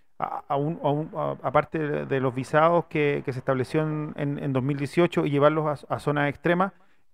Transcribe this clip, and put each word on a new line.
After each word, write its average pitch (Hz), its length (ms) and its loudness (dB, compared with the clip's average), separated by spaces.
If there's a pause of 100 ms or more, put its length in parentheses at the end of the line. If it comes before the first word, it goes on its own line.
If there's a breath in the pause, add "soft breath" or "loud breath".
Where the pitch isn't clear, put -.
(200)
a, - 260 -4
a 143 120 -4
un, 151 260 -2
a 147 60 2
un, 151 260 -2
a, 143 260 -4
aparte 147 380 0
de, 147 260 -2
de 135 140 0
los 127 160 0
visados 156 540 4
que, 143 340 0
que 139 80 -6
se 123 80 -6
estableció 135 420 0
en, 151 360 -4
en, 143 260 -2
en 143 80 -2
dos 131 100 0
mil 139 140 0
dieciocho 160 500 0
y 151 40 -2
llevarlos 147 600 2
a, 135 60 -4
a 120 40 -2
zonas 147 300 0
extremas, 175 440 0 (400)